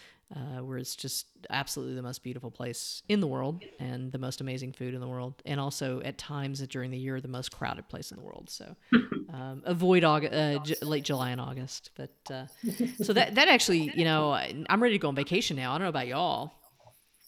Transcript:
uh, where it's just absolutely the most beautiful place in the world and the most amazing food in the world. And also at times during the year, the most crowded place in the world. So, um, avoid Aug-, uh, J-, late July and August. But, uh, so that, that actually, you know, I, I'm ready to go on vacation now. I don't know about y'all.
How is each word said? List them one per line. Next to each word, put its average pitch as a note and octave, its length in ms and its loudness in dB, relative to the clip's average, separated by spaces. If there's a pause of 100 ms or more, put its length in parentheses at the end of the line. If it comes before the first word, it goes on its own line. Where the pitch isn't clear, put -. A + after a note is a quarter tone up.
(340)
uh, B2+ 300 -8
where C3 140 -6
it's C3 180 -6
just - 320 -6 (220)
absolutely C3 440 -2
the B2+ 80 -6
most B2 220 -8
beautiful B2 260 -8
place - 600 -8
in G#3 100 4
the F3 80 4
world C3+ 380 -2 (160)
and B2+ 320 -6
the C3+ 40 -4
most B2+ 220 -6
amazing C3 320 -6
food B2+ 220 -6
in B2+ 80 -6
the B2 60 -8
world. B2+ 380 -8
And C#3+ 140 -2
also C3+ 460 -2
at C#3 120 -6
times C#3 500 -4
during B2+ 220 -4
the B2+ 80 -6
year, C3 220 -2
the C3 80 -8
most B2+ 240 -6
crowded - 380 -4
place - 220 -10
in - 60 -14
the - 60 -16
world. - 260 -14
So, - 280 -14 (560)
um, C3+ 320 -8
avoid F3+ 380 6
Aug-, D3+ 300 6
uh, D3 300 2
J-, D3+ 200 -2
late D3+ 200 0
July C3 280 0
and B2 100 -4
August. C3 560 -8
But, C3+ 180 -12 (140)
uh, C3 160 -10 (580)
so G#3 80 2
that, G#3 240 4
that D4 140 8
actually, E3+ 440 6
you E3 120 4
know, D#3 260 4
I, C2+ 220 0 (160)
I'm G3+ 120 6
ready A#3 140 6
to G3+ 40 2
go D3+ 100 2
on C#3 60 0
vacation D#3 420 0
now. B2+ 140 -2
I C#3+ 60 0
don't F#3 60 0
know F#3 60 0
about C#3 180 -2
y'all. C#3+ 460 0 (760)